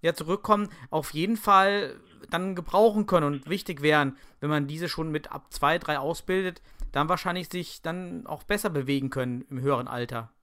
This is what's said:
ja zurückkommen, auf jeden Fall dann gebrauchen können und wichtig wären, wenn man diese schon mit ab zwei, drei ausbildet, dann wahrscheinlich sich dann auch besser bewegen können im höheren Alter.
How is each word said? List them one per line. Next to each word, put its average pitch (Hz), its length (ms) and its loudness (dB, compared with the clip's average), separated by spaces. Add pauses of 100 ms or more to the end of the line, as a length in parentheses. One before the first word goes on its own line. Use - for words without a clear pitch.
ja 165 140 2
zurückkommen, 202 540 2 (200)
auf 156 220 -2
jeden 190 260 0
Fall 196 560 4 (380)
dann 180 240 -2
gebrauchen 208 500 4
können 165 220 4
und 143 200 -4
wichtig 165 360 -6
wären, 147 340 4 (220)
wenn 147 100 -4
man 147 160 0
diese 156 240 -6
schon 160 220 -4
mit 151 200 -6
ab - 200 -12
zwei, 147 260 2
drei 151 220 -2
ausbildet, 175 640 -4 (280)
dann 151 180 0
wahrscheinlich 170 400 -2
sich - 340 -8
dann 175 420 -8
auch - 180 -10
besser 202 280 0
bewegen 135 400 0
können 123 400 -4
im 131 100 -6
höheren 131 260 0
Alter. 120 440 -6 (120)